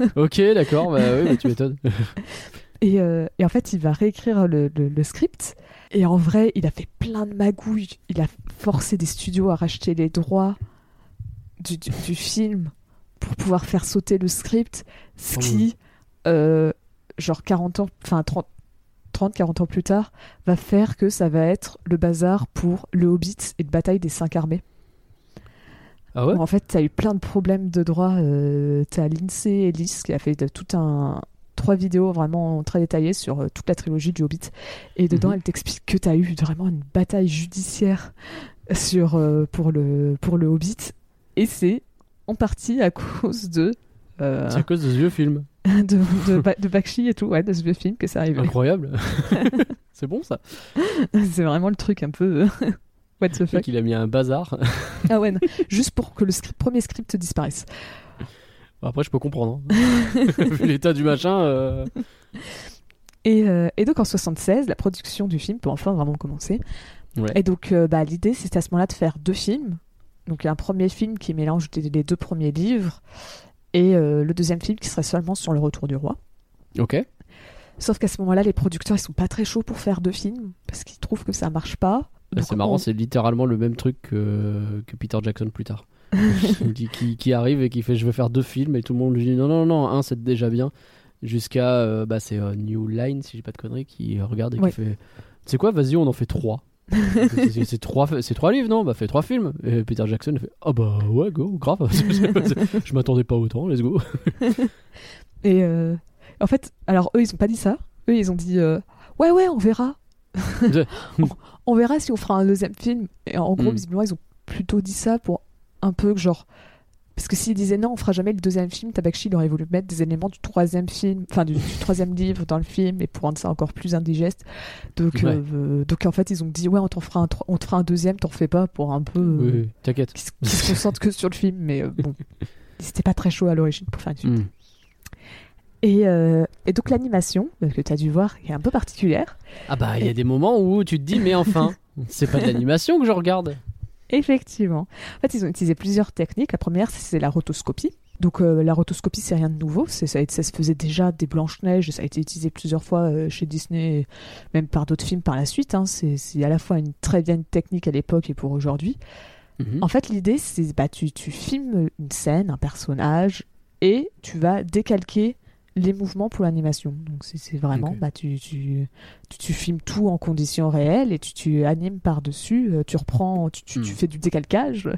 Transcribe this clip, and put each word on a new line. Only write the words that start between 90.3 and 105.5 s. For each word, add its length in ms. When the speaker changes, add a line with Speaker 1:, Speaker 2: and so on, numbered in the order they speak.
Speaker 2:
bien. » 200
Jusqu'à, 540
euh, 280
bah, 160
c'est, 180
euh, 160
New 320
Line, 360
si 160
j'ai 40
pas 100
de 40
conneries, 300
qui 340
regarde 340
et 60
Speaker 1:
Ouais. 80
Speaker 2:
qui 80
fait : « 220
C'est 100
quoi ? 140
Vas-y, 260
on 100
en 60
fait 140
trois. » 380
Speaker 1:
<laughs> 40
Speaker 2:
C'est, 600
c'est, 140
c'est 140
trois, 280
c'est 140
trois 180
livres, 160
non ? 160
Bah, 80
fais 140
trois 160
films. 320
Et 200
Peter 220
Jackson 320
fait : « 120
Ah 140
bah 240
ouais, 220
go, 180
grave. 200
<laughs> 0
Je 1000
m'attendais 320
pas 120
autant, 300
let's 140
go. » 180
Speaker 1:
<laughs> 1040
Et, 200